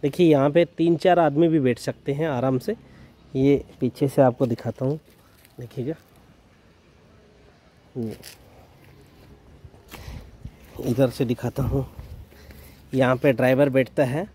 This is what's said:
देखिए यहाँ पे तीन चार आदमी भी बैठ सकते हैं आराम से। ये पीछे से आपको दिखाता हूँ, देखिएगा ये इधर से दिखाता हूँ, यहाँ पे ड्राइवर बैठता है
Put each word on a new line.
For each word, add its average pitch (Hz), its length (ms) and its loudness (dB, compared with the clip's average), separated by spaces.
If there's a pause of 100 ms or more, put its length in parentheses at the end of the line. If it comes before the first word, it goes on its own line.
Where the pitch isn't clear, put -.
देखिए 151 240 2
यहाँ 147 240 6
पे 170 160 4
तीन 170 300 0
चार 175 220 4
आदमी 160 300 2
भी 160 120 2
बैठ 123 180 0
सकते - 340 -8
हैं 156 160 -2
आराम 131 300 0
से। - 160 -6 (600)
ये 135 300 2 (160)
पीछे 135 280 -2
से 143 140 2
आपको 127 240 2
दिखाता 117 380 -8
हूँ, 147 140 -4 (600)
देखिएगा 127 360 -10 (2000)
ये 113 200 -8 (2750)
इधर 127 280 0
से 131 140 -4
दिखाता 120 380 -4
हूँ, 135 240 -2 (1040)
यहाँ 127 240 2
पे 139 160 2
ड्राइवर 127 380 2
बैठता 131 360 0
है 156 280 -6